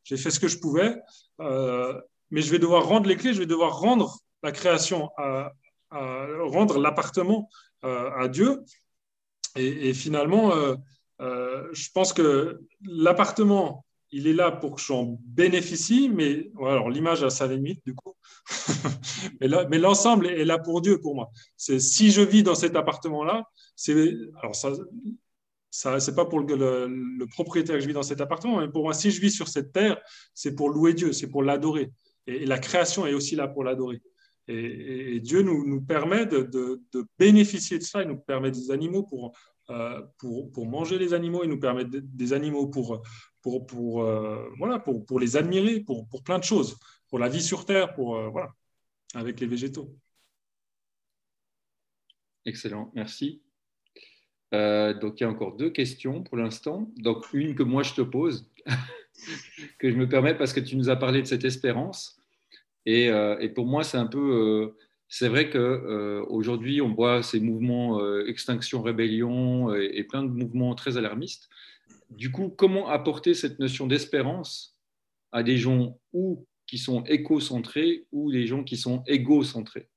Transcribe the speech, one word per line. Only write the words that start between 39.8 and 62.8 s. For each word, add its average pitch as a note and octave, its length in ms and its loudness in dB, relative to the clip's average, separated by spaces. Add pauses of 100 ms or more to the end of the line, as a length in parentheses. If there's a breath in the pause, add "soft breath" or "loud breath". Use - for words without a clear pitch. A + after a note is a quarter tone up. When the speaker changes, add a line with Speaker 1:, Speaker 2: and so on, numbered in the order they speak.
Speaker 1:
pour, B2+ 360 -10
pour A#2 120 -8
manger D#3+ 320 -4
les F3+ 160 0
animaux, E3+ 300 -2
il E3 60 -2
nous C#3+ 100 -4
permet B2+ 240 -2
de, C3 160 -8
des C3 320 -6
animaux C#3+ 360 0
pour, A#2+ 340 -6 (400 loud breath)
pour, B2+ 240 -4
pour, A#2 380 -4
euh, A2 540 -4
voilà, A3+ 220 -4
pour, A#2 260 -4
pour B2+ 140 -2
les B2 160 0
admirer, F#3+ 460 2
pour, A#2 260 -8
pour - 160 -14
plein F3+ 160 -2
de F3+ 60 -4
choses, D3 320 0 (320 soft breath)
pour B2+ 100 -4
la A#2+ 80 2
vie D3+ 140 -2
sur F3 240 -4
Terre, F#3+ 280 2
pour, A#2+ 220 -4
euh, A2 140 -6
voilà, - 240 -8 (600)
avec A#2+ 280 -8
les B2 60 -2
végétaux. C3+ 460 -6 (2500)
Speaker 2:
Excellent, G#2+ 500 -10
merci. A#2 460 -8 (1120 soft breath)
Euh, G#2+ 440 2
donc, G#2+ 220 -6
il - 40 -2
y - 20 2
a A#2 40 0
encore G2+ 280 -6
deux D3+ 120 -2
questions C#3 540 -4
pour B2+ 140 -8
l'instant. D3+ 600 -6
Donc, A2+ 360 -2
une D3 200 -2
que C#3 100 0
moi, B2+ 200 2
je - 100 -6
te - 80 0
pose, C3 480 -4 (160)
<laughs> C#3+ 1120 -10
que C3 120 2
je A#2 60 0
me B2+ 100 2
permets C3+ 300 2
parce C3 160 0
que C#3 80 0
tu C3 160 -6
nous B2+ 120 2
as B2+ 60 4
parlé C3 260 2
de C3 60 -6
cette B2 160 -2
espérance. C3 720 -4 (680 soft breath)